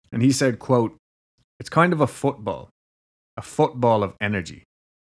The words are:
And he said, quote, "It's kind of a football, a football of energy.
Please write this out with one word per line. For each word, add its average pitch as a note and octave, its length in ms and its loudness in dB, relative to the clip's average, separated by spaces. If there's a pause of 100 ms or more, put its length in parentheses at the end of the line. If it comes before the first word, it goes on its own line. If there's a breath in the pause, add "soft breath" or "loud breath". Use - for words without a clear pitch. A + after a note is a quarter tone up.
(100)
And A#2+ 100 -4
he C3 120 6
said, C3 260 0
quote, A#2+ 380 0 (640)
"It's - 100 -14
kind F3 220 2
of D#3 80 -2
a C3+ 80 4
football, G#2 600 -6 (680)
a A2 60 -10
football A#2+ 600 2
of F#2+ 180 -4
energy. F#2+ 440 -6 (440)